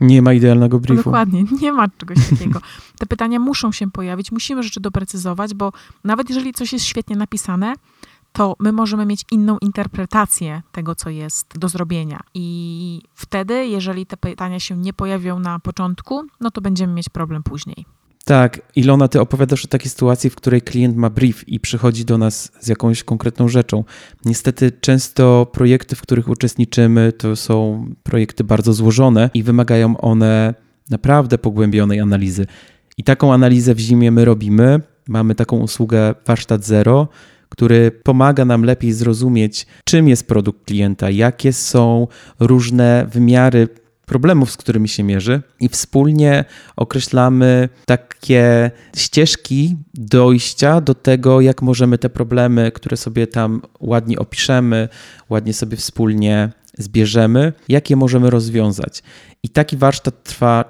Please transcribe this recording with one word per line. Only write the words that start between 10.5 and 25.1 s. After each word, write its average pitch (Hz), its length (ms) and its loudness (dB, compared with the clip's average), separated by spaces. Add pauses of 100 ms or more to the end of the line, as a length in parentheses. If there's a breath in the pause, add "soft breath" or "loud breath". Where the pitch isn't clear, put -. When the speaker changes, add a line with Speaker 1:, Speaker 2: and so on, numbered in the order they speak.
Speaker 2:
tego, 165 220 -8
co - 160 -12
jest 156 480 -12
do 175 100 -6
zrobienia. 165 520 -8 (140)
I 170 680 -12 (120)
wtedy, 226 520 -8
jeżeli 190 400 -8
te - 100 -16
pytania 180 440 -10
się 180 160 -10
nie 185 160 -8
pojawią 180 460 -8
na 175 200 -8
początku, 185 680 -8 (160)
no 233 100 -6
to 214 100 -12
będziemy 185 320 -4
mieć 170 160 -8
problem 160 340 -10
później. - 440 -14 (420)
Speaker 1:
Tak, 127 320 2 (160)
Ilona, 139 320 4
ty - 120 2
opowiadasz 135 440 -2
o - 40 -16
takiej 131 220 -4
sytuacji, 123 400 -2
w - 60 -6
której 123 260 0
klient 123 340 -2
ma 117 140 0
brief 117 380 -2
i - 120 -8
przychodzi 117 440 -2
do 117 140 0
nas 110 420 -4
z - 80 -8
jakąś 113 360 -2
konkretną 120 440 -2
rzeczą. 117 360 0 (400 loud breath)
Niestety 123 560 -2
często 127 720 2